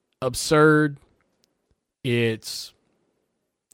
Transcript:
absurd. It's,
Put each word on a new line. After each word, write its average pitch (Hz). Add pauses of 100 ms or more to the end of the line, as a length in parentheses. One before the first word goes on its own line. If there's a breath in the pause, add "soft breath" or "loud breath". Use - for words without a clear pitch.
(200)
absurd. 151 (1040)
It's, 117 (1000)